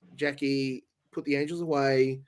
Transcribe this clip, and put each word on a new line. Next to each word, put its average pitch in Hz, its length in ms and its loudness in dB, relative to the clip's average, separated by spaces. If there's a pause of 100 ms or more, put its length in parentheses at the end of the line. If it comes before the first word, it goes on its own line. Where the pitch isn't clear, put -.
(160)
"Jackie, 139 720 -2 (260)
put 151 140 -10
the 143 100 0
angels 156 260 -2
away. 135 680 2